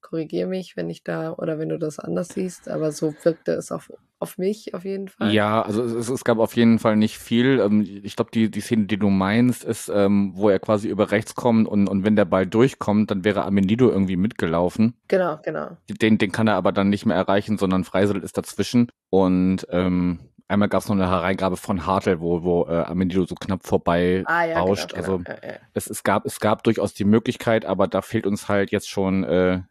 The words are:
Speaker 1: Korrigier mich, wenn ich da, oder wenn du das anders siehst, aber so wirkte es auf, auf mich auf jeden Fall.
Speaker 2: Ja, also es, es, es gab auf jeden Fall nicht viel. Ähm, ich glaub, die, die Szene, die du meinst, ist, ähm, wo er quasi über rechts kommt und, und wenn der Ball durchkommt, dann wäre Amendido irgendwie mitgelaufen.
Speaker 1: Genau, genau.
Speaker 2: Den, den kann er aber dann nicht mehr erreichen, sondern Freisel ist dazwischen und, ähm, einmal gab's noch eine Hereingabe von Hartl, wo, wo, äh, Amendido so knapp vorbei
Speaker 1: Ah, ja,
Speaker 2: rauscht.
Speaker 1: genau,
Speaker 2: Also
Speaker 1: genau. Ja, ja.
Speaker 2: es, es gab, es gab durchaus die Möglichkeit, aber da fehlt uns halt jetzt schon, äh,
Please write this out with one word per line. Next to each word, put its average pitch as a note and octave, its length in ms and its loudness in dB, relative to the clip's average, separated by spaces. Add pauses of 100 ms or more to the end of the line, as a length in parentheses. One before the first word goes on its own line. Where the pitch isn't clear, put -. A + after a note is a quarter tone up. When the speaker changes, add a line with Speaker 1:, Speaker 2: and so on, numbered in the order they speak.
Speaker 1:
Korrigier E3+ 440 -6
mich, F#3 300 -8
wenn E3+ 120 -6
ich E3 140 -12
da, E3 300 -6
oder E3 260 -6
wenn D#3+ 120 -6
du D#3 80 -4
das D#3 200 -6
anders F3 300 -6
siehst, F#3 400 -10
aber D#3 240 -4
so D#3 320 -4
wirkte E3 280 0
es D#3+ 200 -6
auf, - 180 -12 (300)
auf - 180 -10
mich G3+ 360 -6
auf F3+ 100 -10
jeden G3 240 -8
Fall. - 240 -2
Speaker 2:
Ja, G#2+ 300 2
also G#2+ 200 -2
es, A#2 100 -2
es, A2+ 180 -6
es C3 140 -4
gab A#2 140 2
auf A2 160 0
jeden A#2 240 6
Fall A2 180 2
nicht G#2+ 220 0
viel. B2 400 2
Ähm, G#2 220 4 (220)
ich G2+ 120 -10
glaub, - 160 -4
die, A2 200 0
die G#2 100 -6
Szene, A2 240 0
die G2 140 -2
du G#2 100 2
meinst, G2+ 560 2
ist, - 240 -6
ähm, G2+ 460 2
wo G2+ 160 2
er F#2+ 80 4
quasi G#2+ 300 0
über G2 220 0
rechts G#2+ 240 -2
kommt A2+ 320 2
und, G2+ 220 2
und F#2+ 160 0
wenn G#2+ 100 4
der G2+ 120 4
Ball F#2 200 2
durchkommt, G#2+ 640 2
dann F#2+ 140 -2
wäre G2+ 200 0
Amendido G2+ 460 4
irgendwie F#2+ 260 0
mitgelaufen. F2+ 760 0 (140)
Speaker 1:
Genau, F3 340 0
genau. D#3 360 -8 (100)
Speaker 2:
Den, A2 300 2
den G#2 140 0
kann A2+ 140 0
er G#2+ 80 4
aber F#2+ 180 2
dann G2 180 2
nicht G2+ 160 0
mehr F#2+ 100 2
erreichen, G2 400 0
sondern F#2 280 0
Freisel G2 380 0
ist - 140 -8
dazwischen A#2+ 540 -2 (200)
und, F#2 600 2
ähm, F2+ 480 0 (280)
einmal G2+ 220 0
gab's F#2+ 200 -2
noch G#2+ 80 0
eine F#2 140 0
Hereingabe F#2 460 0
von F2 300 -6
Hartl, F#2+ 340 0
wo, E2+ 220 -2
wo, F2 240 2
äh, E2 180 -2
Amendido F2+ 400 0
so F2 100 -10
knapp - 320 -8
vorbei F2+ 600 0
Speaker 1:
Ah, E3+ 180 0
ja, E3 160 -2
Speaker 2:
rauscht. F#2+ 320 -2
Speaker 1:
genau, - 60 -10
Speaker 2:
Also F#2+ 200 -4
Speaker 1:
genau. - 240 -10
Ja, - 60 -14
ja. - 100 -14 (140)
Speaker 2:
es, - 160 -6
es - 140 -12
gab, - 240 0
es - 120 -10
gab G#2+ 260 0
durchaus G#2 280 0
die - 120 -6
Möglichkeit, A2 600 2
aber F#2+ 240 0
da F#2+ 140 -2
fehlt - 240 -4
uns G2+ 220 -4
halt G2+ 220 0
jetzt - 180 -4
schon, F#2+ 360 -2
äh, F#2 460 0